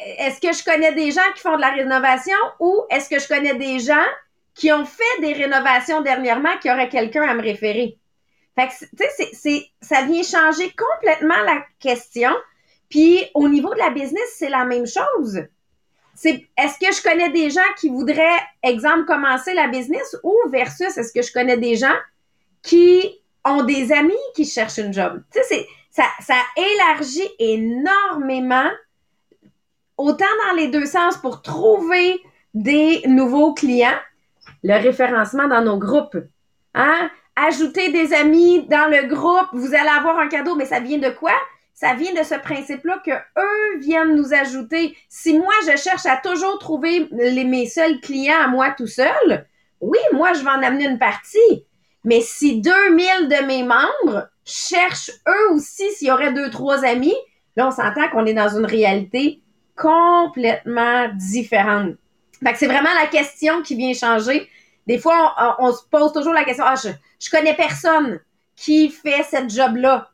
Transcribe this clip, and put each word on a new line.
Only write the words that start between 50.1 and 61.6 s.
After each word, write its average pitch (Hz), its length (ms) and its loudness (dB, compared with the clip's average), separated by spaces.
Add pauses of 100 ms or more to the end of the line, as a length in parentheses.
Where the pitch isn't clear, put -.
moi, 339 220 2
je 285 100 -4
vais 269 80 0
en 269 100 0
amener 269 240 0
une 262 140 -2
partie. 381 680 2 (380)
Mais 233 180 4
si 226 400 0
deux 370 300 4
mille 359 360 4
de 277 200 2
mes 262 160 -2
membres 269 640 0 (180)
cherchent - 640 -4 (180)
eux 392 260 4
aussi 381 400 -4
s'il 285 160 -4
y - 20 4
aurait 262 220 0
deux, 277 180 -6
trois 262 340 -2
amis, 254 300 2 (400)
là, 254 120 2
on 254 40 0
s'entend 247 400 -2
qu'on 220 160 0
est 220 80 0
dans 208 200 0
une 214 120 0
réalité 214 760 0 (340)
complètement 247 1400 0
différente. 202 800 -2 (480)